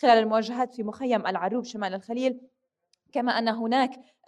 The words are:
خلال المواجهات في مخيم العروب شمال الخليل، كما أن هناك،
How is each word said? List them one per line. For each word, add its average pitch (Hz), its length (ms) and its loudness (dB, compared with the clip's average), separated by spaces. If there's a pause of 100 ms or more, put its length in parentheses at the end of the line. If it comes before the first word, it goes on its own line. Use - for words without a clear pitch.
خلال 233 160 8
المواجهات 226 560 0
في 226 100 -6
مخيم 214 440 -2
العروب 190 360 -2
شمال 208 300 -6
الخليل، 247 460 -4 (720)
كما 247 180 0
أن 226 160 0
هناك، 233 440 0 (360)